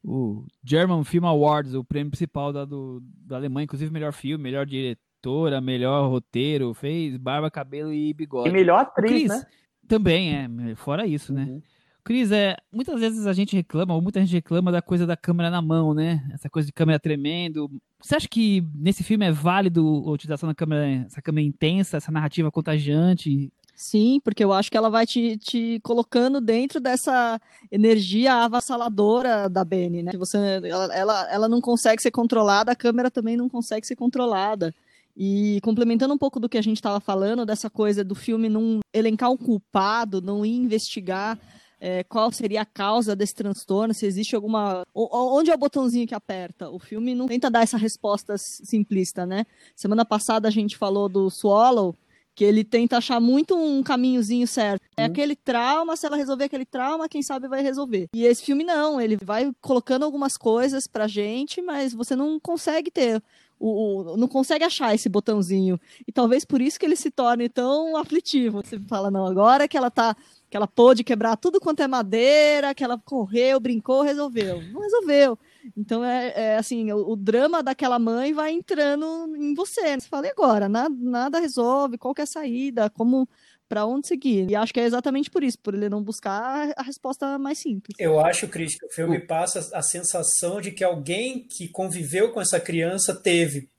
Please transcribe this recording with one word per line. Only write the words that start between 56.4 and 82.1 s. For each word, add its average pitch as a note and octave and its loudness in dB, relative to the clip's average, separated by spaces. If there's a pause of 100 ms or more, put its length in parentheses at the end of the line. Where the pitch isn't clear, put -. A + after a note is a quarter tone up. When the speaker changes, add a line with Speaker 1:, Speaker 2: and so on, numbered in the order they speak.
Speaker 3:
aquele C4+ -6
trauma, D#4 -4
quem D4 -6
sabe C4 -6
vai C4+ -2
resolver. C4 -2
E A#3 0
esse A#3+ 6
filme C#4+ 0
não, D4+ 0
ele A3 0
vai G#3+ -2
colocando B3+ 0
algumas C#4 -4
coisas B3+ 0
pra G#3+ -2
gente, G#3+ -4
mas C#4+ -4
você A#3+ -4
não D4+ -2
consegue D#4+ -4
ter, A#3 0 (380)
o, G3+ -2
o, G3+ -2
não B3 2
consegue C4+ 0
achar C4+ 2
esse A3+ 0
botãozinho. F#3+ 0 (280)
E - -12
talvez B3 2
por C4 0
isso C#4 -2
que F#4 -2
ele D#4 2
se - -6
torne A#3+ 0
tão D4+ -2
aflitivo. C4+ -2
Você A3 -12
fala, G3 -2
"Não, F#3+ 0
agora A3+ 6
que D#4 -2
ela B3 0
tá, A3+ 2 (340)
que - -12
ela G#3 0
pôde A#3+ 8
quebrar A3 0
tudo F4+ 0
quanto D#4 0
é C#4 0
madeira, C#4 4
que C#4 -4
ela A#3+ -2
correu, A#3+ 2
brincou, B3+ 0
resolveu." A#3+ -2 (100)
Não C#4 -10
resolveu. D4+ 4 (400)
Então, A3+ -4
é, B3 -2
é A3 2
assim, A3+ -2
o, G#3 -2
o A3+ -2
drama B3+ 2
daquela B3+ 0
mãe A#3+ 0
vai D#4 -2
entrando D#4+ -2
em D4 -4
você. D#4+ -2
Você - -14
fala, D4 -6
"E - -4
agora? A3+ 2
Na-, A#3+ 0
nada B3+ -2
resolve, C4 0
qual C4 -6